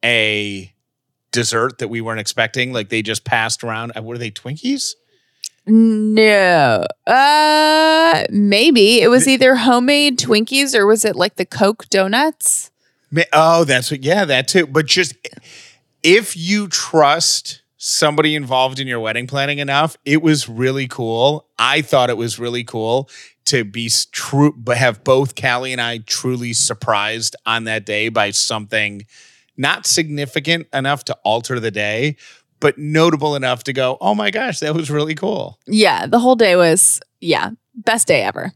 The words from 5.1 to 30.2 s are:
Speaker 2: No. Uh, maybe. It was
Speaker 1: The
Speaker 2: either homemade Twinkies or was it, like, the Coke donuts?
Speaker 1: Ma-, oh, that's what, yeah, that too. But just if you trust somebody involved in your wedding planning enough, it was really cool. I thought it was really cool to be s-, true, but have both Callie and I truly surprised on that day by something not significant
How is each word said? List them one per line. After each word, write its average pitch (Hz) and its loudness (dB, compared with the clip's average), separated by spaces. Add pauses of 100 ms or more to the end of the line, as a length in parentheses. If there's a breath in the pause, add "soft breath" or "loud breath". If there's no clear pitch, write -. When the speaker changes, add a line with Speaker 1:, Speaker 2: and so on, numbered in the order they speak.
Speaker 2:
No. 214 4 (220)
Uh, 311 4
maybe. 214 4
It - 4
was 240 6
Speaker 1:
The 269 4
Speaker 2:
either 262 4
homemade 254 2
Twinkies 247 0
or 202 4
was 214 4
it, 202 -2
like, 175 -2
the 180 -4
Coke - 0
donuts? 208 0 (420)
Speaker 1:
Ma-, 160 0 (100)
oh, 165 4
that's 127 0
what, 135 -8
yeah, 180 2
that 135 0
too. 170 2
But 147 0
just 175 0 (920 loud breath)
if 190 2
you 190 -4
trust - 0 (140)
somebody 151 -2
involved 131 -2
in 135 -8
your 123 -6
wedding 110 -4
planning 139 -4
enough, 143 -2
it 151 2
was 156 0
really 127 -4
cool. 123 -2 (100)
I 135 0
thought 131 2
it 120 -2
was 110 -6
really 120 -6
cool 117 -4 (360 loud breath)
to 123 -2
be 117 -8
s-, - -2
true, 143 0
but 120 -4
have 120 0
both 131 2
Callie 127 -4
and 123 -6
I 117 -4
truly 120 -6
surprised 110 -2 (100)
on 113 -2
that 110 -4
day 107 -2
by 107 0
something 104 -4 (520 soft breath)
not 156 -2
significant 151 -4